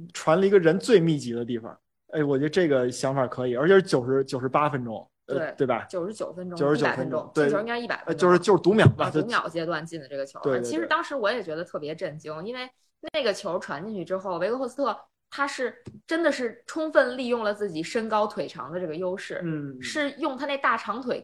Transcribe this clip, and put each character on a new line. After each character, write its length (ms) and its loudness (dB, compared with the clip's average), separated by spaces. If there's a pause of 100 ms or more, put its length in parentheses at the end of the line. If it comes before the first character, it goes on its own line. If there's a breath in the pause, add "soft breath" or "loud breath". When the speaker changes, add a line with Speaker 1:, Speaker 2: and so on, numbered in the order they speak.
(140)
Speaker 1:
传 260 2
了 60 4
一 60 4
个 80 8
人 200 6
最 200 6
密 180 4
集 160 -6
的 100 -4
地 140 -4
方。 180 -10 (340)
哎， 140 -2
我 140 2
觉 60 0
得 60 0
这 200 2
个 200 4
想 240 -2
法 140 0
可 180 -6
以， 100 -2
而 120 2
且 60 8
是 80 10
九 260 0
十， 160 2
九 160 -4
十 80 -2
八 220 4
分 160 -2
钟， 200 -8 (200)
呃， 120 -4
Speaker 2:
对， 200 -6
Speaker 1:
对 100 2
吧？ 220 0
Speaker 2:
九 180 -6
十 60 -8
九 180 -8
分 180 -12
钟， 80 -10
Speaker 1:
九 160 4
十 40 4
九 80 0
Speaker 2:
一 20 2
百 80 0
分 140 -4
钟， 100 -4
Speaker 1:
分 60 -6
钟， 80 -18
对。 120 4
Speaker 2:
进 80 4
球 60 0
应 60 -4
该 120 -4
一 80 -6
百 120 -4
分 80 -18
钟。 80 -4
Speaker 1:
呃， 20 -2
就 160 6
是， 80 8
就 160 6
是 80 0
读 100 6
秒 140 8
吧， 200 6
Speaker 2:
啊， 40 -4
读 140 2
秒 240 -2
阶 160 -4
段 200 -4
进 140 -12
的 80 -16
这 80 -12
个 100 -6
球。 160 -16
Speaker 1:
对， 120 0
对， 80 0
对。 20 -6
Speaker 2:
其 140 -4
实 100 -2
当 160 0
时 100 -8
我 160 0
也 140 -2
觉 120 -8
得 80 -6
特 140 -10
别 160 -8
震 240 -8
惊， 280 -10
因 100 -10
为 140 -10 (420)
那 100 -2
个 120 2
球 260 -4
传 260 -8
进 80 -8
去 120 -6
之 120 -2
后， 200 -6
维 120 0
克 80 -2
霍 80 -4
斯 120 -8
特 200 -2 (320)
他 160 -4
是 380 -6 (240)
真 160 0
的 80 4
是 340 -6
充 240 -4
分 280 4
利 100 -4
用 160 0
了 100 0
自 160 -4
己 140 -6
身 240 -4
高 180 2
腿 220 -6
长 240 -12
的 80 -6
这 80 -4
个 80 -6
优 220 -4
势， 260 -8
Speaker 1:
嗯。 380 -6
Speaker 2:
是 300 -4
用 260 -6
他 80 -6
那 140 -2
大 180 0
长 240 -6
腿 220 -4